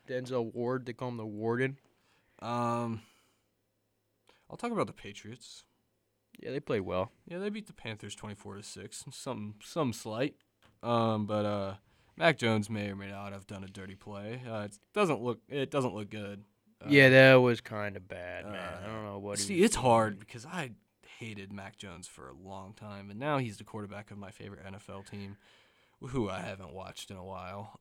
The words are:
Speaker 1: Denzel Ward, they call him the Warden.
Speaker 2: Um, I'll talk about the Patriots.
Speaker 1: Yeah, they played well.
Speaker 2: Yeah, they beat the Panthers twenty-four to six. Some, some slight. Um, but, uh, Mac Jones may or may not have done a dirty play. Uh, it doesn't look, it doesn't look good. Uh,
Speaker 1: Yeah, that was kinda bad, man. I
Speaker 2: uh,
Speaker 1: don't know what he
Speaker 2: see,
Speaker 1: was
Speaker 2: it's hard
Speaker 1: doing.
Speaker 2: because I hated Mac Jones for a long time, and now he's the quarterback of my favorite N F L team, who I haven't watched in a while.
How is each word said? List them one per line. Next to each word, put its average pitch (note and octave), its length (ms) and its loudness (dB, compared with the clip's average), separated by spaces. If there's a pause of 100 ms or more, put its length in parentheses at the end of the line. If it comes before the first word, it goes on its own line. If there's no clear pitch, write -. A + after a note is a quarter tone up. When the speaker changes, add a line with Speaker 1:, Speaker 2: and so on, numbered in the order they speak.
Speaker 1:
Denzel B2+ 460 -4
Ward, B2 320 -2
they B2 80 -8
call B2+ 160 -8
him A#2+ 80 -6
the A2 80 -8
Warden. A#2 540 0 (640)
Speaker 2:
Um, A#2+ 600 -2 (1500)
I'll D#3+ 60 -12
talk A#3+ 160 -6
about D#3+ 140 0
the - 60 -14
Patriots. - 720 -16 (800)
Speaker 1:
Yeah, A#2+ 80 -8
they C3+ 100 -4
played A#2+ 220 0
well. F#2 300 0 (140)
Speaker 2:
Yeah, E3+ 120 -10
they G#3 120 -4
beat G#3+ 160 -8
the - 60 -18
Panthers G#2+ 420 -12
twenty-four G2+ 420 -12
to G#2 60 -12
six. - 480 -14
Some, G#2+ 520 -8
some C#3 300 0
slight. A#2 420 -4 (480)
Um, A2+ 440 2
but, G#2+ 200 0
uh, G2+ 280 -2 (420)
Mac D#3+ 220 4
Jones A2 300 4
may G#2 220 -4
or G2 60 -8
may G2 140 -10
not G2+ 220 -10
have F#2+ 140 -14
done F#2+ 180 -10
a F#2 40 -12
dirty F#2+ 260 -14
play. G#2 560 -12
Uh, G#2+ 160 -4
it G2+ 120 -16 (140)
doesn't D#3 300 2
look, A#2+ 260 -2
it C3+ 220 -2
doesn't B2+ 240 2
look G#2 160 -8
good. G2+ 320 -10 (420)
Uh, - 60 -6
Speaker 1:
Yeah, C#3 200 12
that C3 260 12
was B2 240 6
kinda G#2 400 -8
bad, F2+ 460 -10
man. G#2 100 -8
I F2 280 -8
Speaker 2:
uh, - 80 -10
Speaker 1:
don't A2 120 -8
know G2+ 140 -8
what G2+ 200 -4
he - 60 -2
Speaker 2:
see, G3 160 -2
Speaker 1:
was G3+ 60 10
Speaker 2:
it's - 100 2
hard A2+ 380 6
Speaker 1:
doing. G2 60 -12
Speaker 2:
because A#2 240 -16
I D#3 280 -8 (460)
hated G2+ 340 -12
Mac G2 260 -12
Jones F2+ 300 -14
for C2 200 -18
a C2 60 -16
long F#2+ 400 -14
time, G2+ 360 -14
and G#2 100 -12
now C#3+ 180 0
he's A2+ 200 -4
the G#2 60 -18
quarterback G2+ 460 -12
of G2+ 80 -14
my G2 120 -14
favorite G2+ 360 -16
N G2 80 -12
F G2+ 160 -16
L G2 120 -12
team, G2 340 -12 (640)
who B2 280 -2
I F#2+ 120 -6
haven't F#2+ 320 -10
watched F#2 380 -12
in G2 60 -12
a F2+ 80 -14
while. F#2+ 560 -12